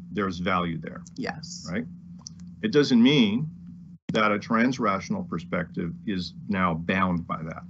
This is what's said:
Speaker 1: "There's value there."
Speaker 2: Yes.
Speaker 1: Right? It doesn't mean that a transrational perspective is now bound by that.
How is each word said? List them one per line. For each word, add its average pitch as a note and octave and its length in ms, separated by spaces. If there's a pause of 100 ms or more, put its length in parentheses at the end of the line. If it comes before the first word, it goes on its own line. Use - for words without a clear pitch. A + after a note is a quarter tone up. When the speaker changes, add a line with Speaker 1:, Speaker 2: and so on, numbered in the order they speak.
(120)
Speaker 1:
"There's F#2+ 280
value F2+ 400
there." F2 220 (140)
Speaker 2:
Yes. - 560
Speaker 1:
Right? A#3 140 (760)
It A2 100
doesn't C3 280
mean B2+ 460 (640)
that G#2+ 200
a G#2 80
transrational G#2+ 920
perspective F2 640 (140)
is F2+ 260 (160)
now F#2 240
bound F2 540
by E2+ 160
that. E2 260